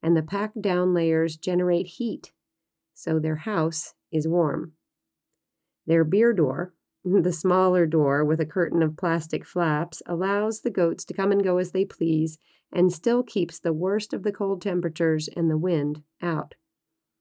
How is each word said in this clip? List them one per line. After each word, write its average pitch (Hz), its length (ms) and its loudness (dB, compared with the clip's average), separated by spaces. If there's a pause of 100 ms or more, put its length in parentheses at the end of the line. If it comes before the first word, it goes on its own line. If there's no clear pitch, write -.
and 165 140 4
the 156 40 2
packed 202 400 -6
down 180 320 2
layers 160 440 2
generate 180 500 0
heat, - 460 -8 (600)
so 160 240 -2
their 156 200 0
house 165 560 -4 (180)
is 160 160 0
warm. 156 460 0 (1120)
Their 165 160 4
beer 214 300 4
door, 156 400 -2 (160)
<laughs> - 140 -20
the 180 300 2
smaller 185 520 2
door 151 400 2
with 156 140 2
a 156 60 -2
curtain 170 360 0
of 156 160 0
plastic 160 480 -2
flaps, 156 600 -2
allows 202 560 -2
the - 100 -2
goats 170 340 0
to - 80 -10
come 196 180 0
and 202 120 2
go 180 140 2
as 180 140 -2
they 190 140 0
please 160 520 -2 (360)
and 180 180 4
still 240 320 0
keeps 180 360 -4
the 165 140 -2
worst 196 400 -2
of 196 100 -6
the 208 80 -2
cold 196 300 -4
temperatures 165 760 -2
and 165 140 0
the 156 80 2
wind 151 440 -2 (200)
out. 156 340 -6 (640)